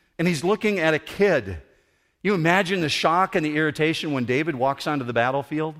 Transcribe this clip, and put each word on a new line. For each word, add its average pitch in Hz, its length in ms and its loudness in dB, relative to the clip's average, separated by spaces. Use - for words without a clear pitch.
and 165 80 0
he's 165 160 0
looking 202 380 0
at 160 140 2
a 147 40 2
kid. 123 640 0
You 202 120 0
imagine 180 460 2
the 151 80 0
shock 175 460 2
and 170 100 0
the 151 120 -2
irritation 156 560 0
when 127 120 -2
David 143 300 0
walks 135 320 -2
onto 143 180 -2
the 120 80 -6
battlefield? 139 680 -2